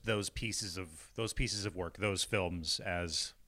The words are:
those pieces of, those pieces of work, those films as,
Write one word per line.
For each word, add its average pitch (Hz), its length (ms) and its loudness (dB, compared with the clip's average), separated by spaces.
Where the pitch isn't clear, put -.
those 104 240 2
pieces 101 480 -4
of, 92 120 -4
those 113 180 0
pieces 104 320 0
of 101 100 0
work, 87 220 -2
those 98 280 2
films 87 560 2
as, 87 520 0